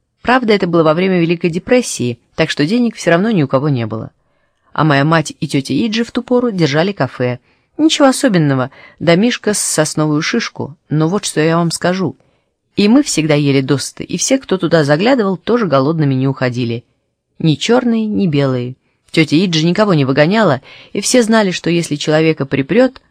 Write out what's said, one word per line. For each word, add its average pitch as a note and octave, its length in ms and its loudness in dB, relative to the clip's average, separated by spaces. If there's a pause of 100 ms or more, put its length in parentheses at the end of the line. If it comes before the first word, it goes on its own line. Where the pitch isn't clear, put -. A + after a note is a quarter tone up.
(220)
Правда, A#3+ 300 0
это F#3+ 140 2
было E3+ 160 2
во D#3 100 4
время F3+ 280 0
Великой E3+ 300 0
депрессии, E3 680 -2 (160)
так D#3+ 160 -2
что D3 160 -2
денег A#3 300 0
все - 160 0
равно F#3 180 2
ни F3 140 2
у - 20 0
кого C3+ 220 0
не A#2+ 180 -2
было. A2 240 -10 (640)
А - 100 -2
моя C#3+ 220 2
мать D#3+ 340 0
и D#3+ 80 -6
тетя C#3 260 -4
Иджи A3 300 -2
в A#3 80 -8
ту A#3+ 140 -6
пору B3 260 0
держали E3 400 0
кафе. B2 480 -4 (400)
Ничего D4+ 300 4
особенного, D3+ 640 0 (260)
домишко G#3 560 0
с - 60 -4
сосновую D3+ 600 -2
шишку, D3+ 560 -6 (120)
но D#3 180 2
вот G3 180 -2
что - 160 -4
я E3 160 2
вам E3+ 140 0
скажу. F3+ 460 -4 (580)
И G3+ 140 2
мы C#4 160 4
всегда D3+ 300 0
ели C#3+ 260 2
досыта, C3+ 420 -4
и - 140 -6
все, C4+ 220 0
кто F#3+ 200 -4
туда E3 240 2
заглядывал, G3 540 0
тоже A3 320 -2
голодными C#3 460 2
не C3 120 0
уходили. B2 560 -4 (560)
Ни D#3+ 160 0
черные, A#3 520 0
ни G3+ 200 -2
белые. C3 480 -2 (380)
Тетя D#3 240 2
Иджи E3 280 0
никого F#3 300 2
не C#3+ 100 2
выгоняла, D3+ 560 2 (320)
и G3+ 80 -6
все A#3+ 220 2
знали, G#3+ 300 2
что - 180 -4
если E3+ 240 -2
человека D#3 520 0
припрет, F#3+ 540 0 (100)